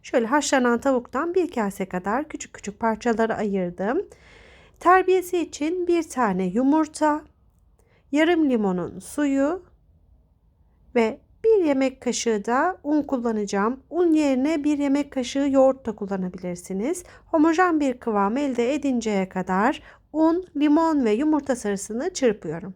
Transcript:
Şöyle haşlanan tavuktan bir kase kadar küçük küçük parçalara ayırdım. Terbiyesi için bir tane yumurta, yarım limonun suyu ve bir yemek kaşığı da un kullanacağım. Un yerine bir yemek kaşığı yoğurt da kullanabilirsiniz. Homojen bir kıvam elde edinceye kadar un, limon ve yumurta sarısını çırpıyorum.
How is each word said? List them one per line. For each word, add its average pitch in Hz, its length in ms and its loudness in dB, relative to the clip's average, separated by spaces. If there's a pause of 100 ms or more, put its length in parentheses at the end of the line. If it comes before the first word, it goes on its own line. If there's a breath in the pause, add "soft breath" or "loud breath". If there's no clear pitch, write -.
Şöyle 240 240 0
haşlanan 247 540 2
tavuktan 269 540 -2
bir 359 160 0
kase 196 360 -4
kadar 196 420 -4
küçük - 260 -16
küçük - 260 -14
parçalara 226 560 0
ayırdım. 196 640 -2 (800 loud breath)
Terbiyesi 359 580 2
için 339 480 -4
bir 339 160 2
tane 202 420 -2
yumurta, 294 760 0 (880)
yarım 320 380 2
limonun 185 480 -2
suyu 285 640 -2 (1300)
ve 233 260 2 (240)
bir 440 200 4
yemek 269 360 0
kaşığı 220 460 -2
da 311 360 0
un 294 200 0
kullanacağım. 226 800 -2 (100)
Un 339 220 2
yerine 294 520 2
bir 302 140 2
yemek 285 340 0
kaşığı 277 380 -2
yoğurt 269 360 4
da 220 80 -6
kullanabilirsiniz. 190 1080 -6 (220 loud breath)
Homojen 330 540 2
bir 254 180 0
kıvam 208 380 0
elde 262 380 0
edinceye 220 540 -2
kadar 190 540 0 (300 loud breath)
un, 330 340 2 (100)
limon 302 480 4
ve 214 80 2
yumurta 277 440 0
sarısını 220 580 -6
çırpıyorum. 190 600 -2